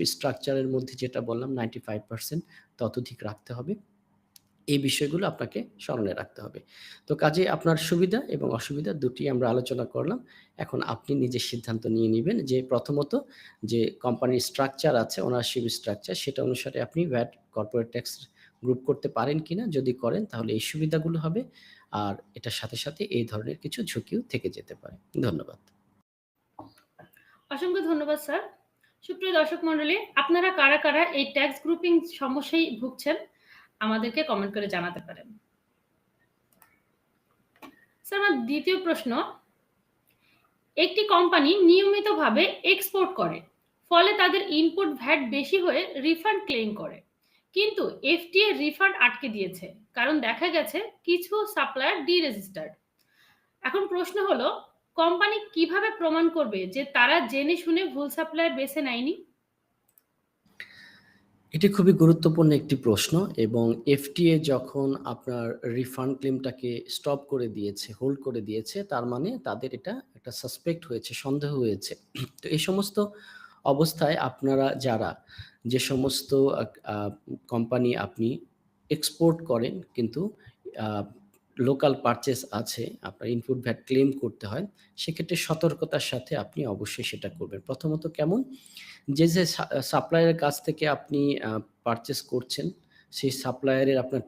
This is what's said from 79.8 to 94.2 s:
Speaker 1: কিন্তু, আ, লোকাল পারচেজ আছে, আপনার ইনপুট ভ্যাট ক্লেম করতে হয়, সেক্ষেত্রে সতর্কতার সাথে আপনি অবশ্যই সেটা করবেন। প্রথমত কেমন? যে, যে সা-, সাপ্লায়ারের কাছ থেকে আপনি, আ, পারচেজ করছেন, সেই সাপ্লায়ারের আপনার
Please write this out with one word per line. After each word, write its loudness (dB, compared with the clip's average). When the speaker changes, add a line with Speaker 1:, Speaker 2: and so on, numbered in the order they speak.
Speaker 1:
কিন্তু, -2
আ, -2
লোকাল 4
পারচেজ 0
আছে, -6
আপনার -8
ইনপুট -2
ভ্যাট -4
ক্লেম 4
করতে -6
হয়, -6
সেক্ষেত্রে -4
সতর্কতার -2
সাথে -6
আপনি -6
অবশ্যই -6
সেটা -8
করবেন। -10
প্রথমত -4
কেমন? 0
যে, 6
যে 4
সা-, -2
সাপ্লায়ারের 4
কাছ 0
থেকে -2
আপনি, 0
আ, -2
পারচেজ -2
করছেন, -4
সেই -2
সাপ্লায়ারের 2
আপনার -2